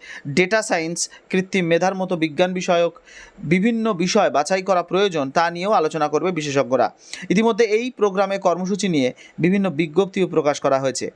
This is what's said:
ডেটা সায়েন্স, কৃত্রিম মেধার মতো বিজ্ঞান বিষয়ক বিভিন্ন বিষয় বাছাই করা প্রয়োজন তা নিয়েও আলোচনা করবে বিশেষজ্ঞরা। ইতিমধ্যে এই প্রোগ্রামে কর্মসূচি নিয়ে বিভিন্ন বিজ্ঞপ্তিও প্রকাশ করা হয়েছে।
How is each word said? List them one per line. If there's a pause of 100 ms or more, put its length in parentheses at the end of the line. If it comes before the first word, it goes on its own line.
(380)
ডেটা
সায়েন্স, (320)
কৃত্রিম
মেধার
মতো
বিজ্ঞান
বিষয়ক (500)
বিভিন্ন
বিষয়
বাছাই
করা
প্রয়োজন
তা
নিয়েও
আলোচনা
করবে
বিশেষজ্ঞরা। (420)
ইতিমধ্যে
এই (120)
প্রোগ্রামে
কর্মসূচি
নিয়ে (300)
বিভিন্ন
বিজ্ঞপ্তিও
প্রকাশ
করা
হয়েছে। (100)